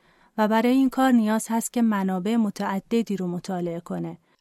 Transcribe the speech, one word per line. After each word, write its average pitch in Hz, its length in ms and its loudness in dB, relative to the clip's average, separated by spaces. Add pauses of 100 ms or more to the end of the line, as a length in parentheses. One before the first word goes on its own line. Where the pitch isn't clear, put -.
(380)
و 214 100 2
برای 226 240 2
این 269 180 4
کار 262 220 2
نیاز 220 380 2
هست 226 220 -2
که 240 100 0
منابع 196 540 0
متعددی 202 800 -2
رو 185 100 -4
مطالعه 175 540 -6
کنه 170 380 -8 (220)